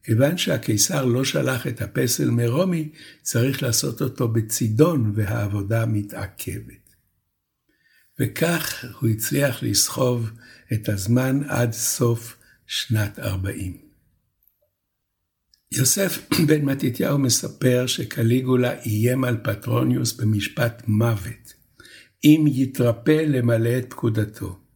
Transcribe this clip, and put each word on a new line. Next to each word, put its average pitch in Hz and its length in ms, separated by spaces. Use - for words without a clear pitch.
כיוון 139 340
שהקיסר 135 680
לא 127 200
שלח 131 420
את 117 140
הפסל 127 480
מרומי, 151 600
צריך - 420
לעשות 120 380
אותו - 260
בצידון, 113 880
והעבודה 104 720
מתעכבת. 104 1080
וכך 160 680
הוא 117 100
הצליח 131 540
לסחוב 117 680
את 110 160
הזמן 123 580
עד 123 240
סוף - 680
שנת - 460
ארבעים. 95 580
יוסף - 580
בן 147 180
מתתיהו 139 520
מספר 127 720
שקליגולה 123 920
איים 117 440
על 123 200
פטרוניוס 120 680
במשפט 110 760
מוות, 110 680
אם 151 240
יתרפא 131 800
למלא 120 500
את - 120
פקודתו. 104 680